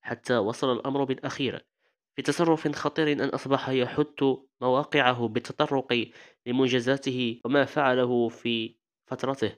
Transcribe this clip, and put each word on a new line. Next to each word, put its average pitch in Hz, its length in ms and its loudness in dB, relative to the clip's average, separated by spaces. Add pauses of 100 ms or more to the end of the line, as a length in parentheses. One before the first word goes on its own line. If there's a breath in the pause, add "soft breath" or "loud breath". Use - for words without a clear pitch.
حتى 120 360 -4
وصل 120 360 0
الأمر 139 320 -2
بالأخير 127 640 -6 (500)
في 139 60 -8
تصرف 160 460 2
خطير 147 440 0
أن 139 160 -2
أصبح 135 400 -2
يحث 131 560 0 (360)
مواقعه 127 680 2
بالتطرق 123 840 -2 (360 loud breath)
لمنجزاته 127 1000 0
وما 135 200 4
فعله 127 640 2
في 113 460 -4 (320)
فترته 127 520 -4